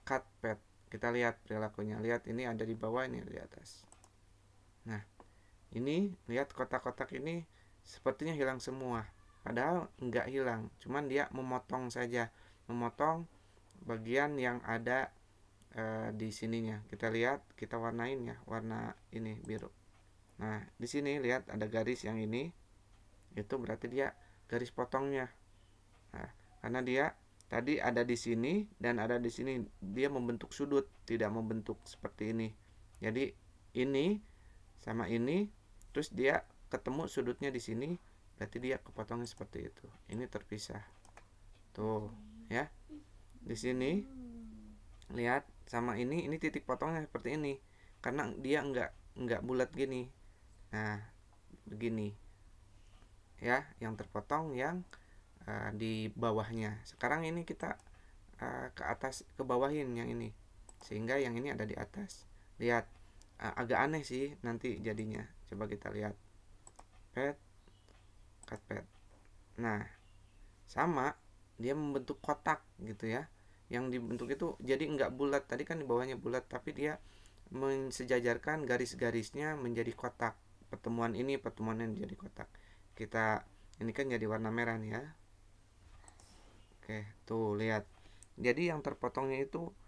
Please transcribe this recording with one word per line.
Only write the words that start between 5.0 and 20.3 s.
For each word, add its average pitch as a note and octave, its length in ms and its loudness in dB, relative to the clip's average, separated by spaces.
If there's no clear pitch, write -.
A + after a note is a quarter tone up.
ini D#3+ 400 2
lihat C3 240 0
kotak-kotak C3 640 -2
ini E3 240 -2
sepertinya - 480 -2
hilang C3 320 2
semua. B2+ 400 -2
Padahal D3+ 560 2
nggak A#2+ 320 0
hilang, B2 480 0
cuman C#3 320 -2
dia C#3 240 4
memotong B2+ 560 -2
saja. A#2+ 400 2
Memotong D3 560 2
bagian C3+ 560 2
yang B2 320 2
ada, A#2+ 400 2
eh, A2 400 -2
di A2 160 -4
sininya. A2 560 -2
Kita - 240 -2
lihat, A#2 320 2
kita A2+ 240 -4
warnain A#2 480 0
ya, A#2 160 -8
warna A2+ 480 -4
ini A2 240 -4
biru. - 320 -6